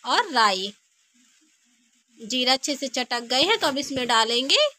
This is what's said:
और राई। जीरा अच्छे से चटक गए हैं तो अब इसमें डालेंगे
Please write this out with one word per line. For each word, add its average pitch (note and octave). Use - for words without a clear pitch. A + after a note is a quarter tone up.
और F4
राई। G3+
जीरा B3+
अच्छे C4+
से C4+
चटक A#3+
गए B3
हैं G4+
तो F#4
अब C4+
इसमें C4+
डालेंगे A#3+